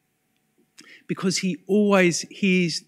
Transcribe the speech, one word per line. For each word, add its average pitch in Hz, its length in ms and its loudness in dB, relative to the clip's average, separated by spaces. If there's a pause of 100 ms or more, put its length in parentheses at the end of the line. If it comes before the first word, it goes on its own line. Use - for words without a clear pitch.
(1080)
because 180 320 -4
he 185 180 -4 (120)
always 196 640 2
hears 185 580 0